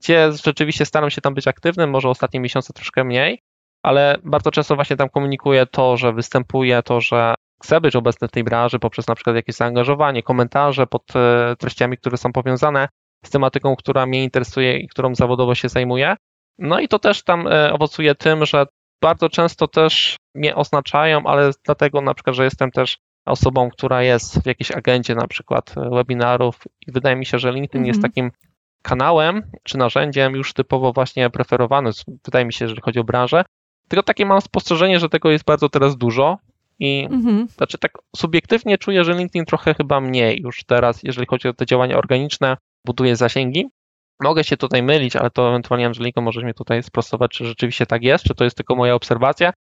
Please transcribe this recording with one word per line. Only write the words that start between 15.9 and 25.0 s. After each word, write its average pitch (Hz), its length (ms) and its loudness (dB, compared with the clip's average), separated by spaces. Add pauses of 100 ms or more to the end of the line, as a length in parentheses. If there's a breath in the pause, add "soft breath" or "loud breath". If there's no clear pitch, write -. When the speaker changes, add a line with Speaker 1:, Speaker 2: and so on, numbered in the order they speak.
Speaker 1:
No 160 220 -2
i 302 80 -2
to 214 100 0
też - 260 0
tam, 175 240 0
e, 151 240 4
owocuje 151 420 0
tym, 156 320 0
że 143 200 2 (360)
bardzo 165 260 2
często 170 400 0
też - 480 2 (180)
mnie 147 200 -2
oznaczają, 147 720 0
ale 143 240 4 (140)
dlatego 147 360 0
na 135 140 0
przykład, 127 220 -4
że 131 80 2
jestem 131 260 -2
też - 280 -2 (280)
osobą, 127 440 0
która 127 320 -2
jest 123 400 2
w - 40 -6
jakiejś 131 240 -4
agendzie 123 440 0